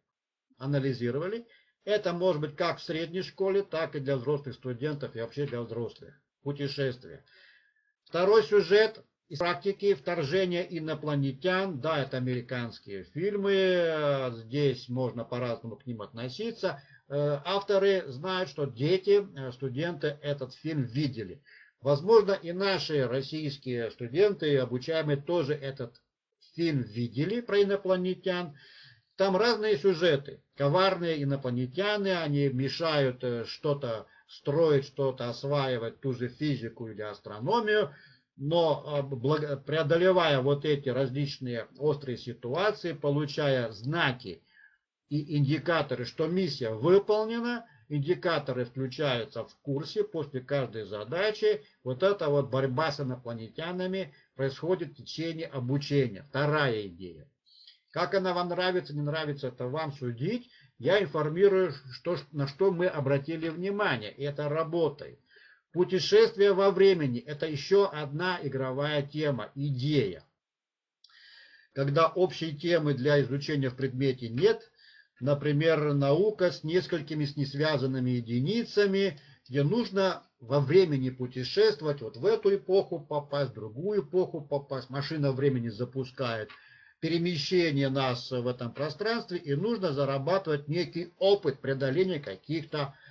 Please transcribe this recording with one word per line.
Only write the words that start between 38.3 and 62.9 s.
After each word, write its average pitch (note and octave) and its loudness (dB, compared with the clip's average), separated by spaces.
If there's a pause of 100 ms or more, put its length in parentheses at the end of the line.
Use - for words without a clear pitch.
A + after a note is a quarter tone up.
Но, D#3 2
э, D3 -2
благо-, C#3 -2
преодолевая D#3+ 4
вот C#3+ 2
эти C#3+ 2
различные B2+ -2 (100)
острые C#3+ -2
ситуации, D#3+ -4
получая C#3+ 0
знаки B2 -2 (640)
и D3 -2
индикаторы, C#3+ 0
что D#3 -4
миссия D#3+ -2
выполнена, G#3+ 2 (220)
индикаторы D3 -2
включаются B2 -4
в - -20
курсе, D#3 -4
после C#3+ -6
каждой B2 -4
задачи F#3+ -2 (180)
вот B2+ -2
эта G3 4
вот C#3+ 2
борьба C3+ 0
с D3+ -8
инопланетянами D3 -6 (220)
происходит D3+ -2
в - -20
течение D#3+ -8
обучения. C3 0
Вторая C3+ 0
идея. E2+ -14 (600)
Как F3+ -2
она F#3 2
вам F3 0
нравится, F3+ -2
не D3 -2
нравится, D3 -4
это B2 -8
вам D3 -4
судить. C3 -4 (300)
Я F#3 4
информирую, E3+ 4 (180)
что, E3+ -4 (120)
на C#3 -2
что F#3+ 2
мы F3 0
обратили D3+ 0